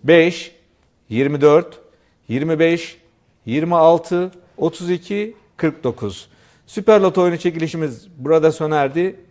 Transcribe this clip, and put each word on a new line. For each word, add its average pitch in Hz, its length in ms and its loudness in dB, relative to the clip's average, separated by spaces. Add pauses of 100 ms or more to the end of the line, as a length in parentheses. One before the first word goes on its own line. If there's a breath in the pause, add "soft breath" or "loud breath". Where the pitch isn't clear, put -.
Beş, 165 480 2 (560)
yirmi 139 320 -2
dört, 151 380 2 (500)
yirmi 151 300 -4
beş, 165 400 -2 (480)
yirmi 156 300 -2
altı, 170 540 2 (260)
otuz 170 340 -6
iki, 202 440 -6 (220)
kırk - 280 -6
dokuz. 107 440 -8 (380 soft breath)
Süper 214 340 2
Loto 190 220 0
oyunu 175 160 0
çekilişimiz 160 720 -6 (100)
burada 156 340 2
sona 156 240 -4
erdi. 156 400 -2 (140)